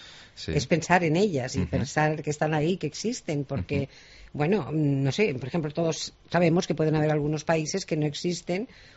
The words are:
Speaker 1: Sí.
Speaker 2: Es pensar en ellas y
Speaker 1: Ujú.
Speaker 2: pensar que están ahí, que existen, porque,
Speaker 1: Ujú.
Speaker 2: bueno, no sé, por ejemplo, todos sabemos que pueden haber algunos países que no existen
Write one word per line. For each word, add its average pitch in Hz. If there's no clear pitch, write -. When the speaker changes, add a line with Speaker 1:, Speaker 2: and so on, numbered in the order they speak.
Speaker 1:
Sí. -
Speaker 2:
Es -
pensar 175
en 156
ellas 160
y 95
Speaker 1:
Ujú. 87
Speaker 2:
pensar 151
que 151
están 156
ahí, 160
que 156
existen, 156
porque, 135
Speaker 1:
Ujú. -
Speaker 2:
bueno, 147
no 139
sé, 202
por 127
ejemplo, 151
todos 160
sabemos 170
que 170
pueden 156
haber 156
algunos 151
países 165
que 165
no 151
existen 175